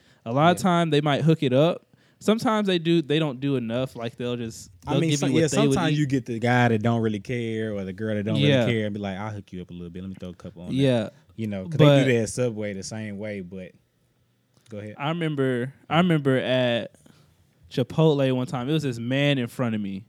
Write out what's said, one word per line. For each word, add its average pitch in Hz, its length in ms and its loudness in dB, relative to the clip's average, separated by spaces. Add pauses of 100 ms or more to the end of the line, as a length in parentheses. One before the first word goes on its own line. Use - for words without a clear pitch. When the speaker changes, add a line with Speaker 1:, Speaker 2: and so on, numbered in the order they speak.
(240)
Speaker 1:
A 117 80 -6
lot 151 200 4
of 180 60 0
Speaker 2:
Yeah. - 40 -8
Speaker 1:
time 170 280 2
they 147 100 4
might 143 220 0
hook 160 200 2
it 127 100 0
up. 151 340 2 (320)
Sometimes 214 500 0
they 180 100 0
do, 170 240 2
they 147 160 0
don't 139 220 -2
do 139 160 0
enough. 123 400 -4
Like, 117 200 -8
they'll 123 200 -6
just, 113 340 -12 (160)
Speaker 2:
I 135 60 -4
Speaker 1:
they'll 139 80 2
Speaker 2:
mean, 160 100 0
Speaker 1:
give 143 100 0
Speaker 2:
so, 143 60 0
Speaker 1:
you 135 80 0
what 160 60 4
Speaker 2:
yeah, 160 80 4
Speaker 1:
they 139 180 2
would 135 80 4
Speaker 2:
sometimes 160 180 0
Speaker 1:
eat. 151 60 0
Speaker 2:
you 143 80 0
get 131 200 -2
the 117 120 -6
guy 120 300 4
that 110 140 2
don't 117 200 2
really 107 180 -2
care 113 540 -6
or 98 100 -6
the 95 80 -8
girl 107 240 -4
that 104 80 -2
don't 110 120 -2
Speaker 1:
Yeah. 139 240 4
Speaker 2:
really 113 120 2
care 110 140 0
and 104 80 -6
be 104 60 -8
like, 95 180 -6
"I'll 107 140 -8
hook 101 200 -14
you 90 100 -10
up 87 80 -14
a - 20 -14
little 87 180 -12
bit. 90 120 -12
Let 95 80 -10
me 90 80 -12
throw 90 120 -12
a 85 40 -16
couple 85 280 -18
on 107 140 -8
there." 135 80 2
Speaker 1:
Yeah. 120 240 2 (280)
Speaker 2:
You 113 120 -8
know, 98 160 -6
'cause 143 140 -8
Speaker 1:
But 143 200 10
Speaker 2:
they 127 60 4
do 127 100 2
that 117 80 2
at 104 60 -2
Subway 107 460 -4
the 95 100 -10
same 107 340 -10
way, 104 220 -8
but 92 320 -14 (960)
go 104 100 -12
ahead. 104 200 -14
Speaker 1:
I 143 100 -4
remember, 139 680 -2 (160)
I 151 80 4
remember 147 400 4
at 120 540 0 (760)
Chipotle 139 680 2
one 127 100 -2
time, 123 220 -6
it 151 40 -2
was 156 120 -2
this 120 160 -4
man 139 380 0
in 117 100 -4
front 117 260 -4
of 107 60 -4
me 98 280 -8